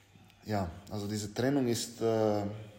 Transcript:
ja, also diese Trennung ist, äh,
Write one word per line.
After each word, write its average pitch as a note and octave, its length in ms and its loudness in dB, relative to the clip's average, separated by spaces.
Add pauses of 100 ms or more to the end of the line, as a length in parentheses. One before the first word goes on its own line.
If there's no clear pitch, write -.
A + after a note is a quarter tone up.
(460)
ja, G2 260 -2 (180)
also G#2 180 -6
diese G#2+ 240 -4
Trennung C3 360 2
ist, - 340 -2
äh, A2 400 4 (380)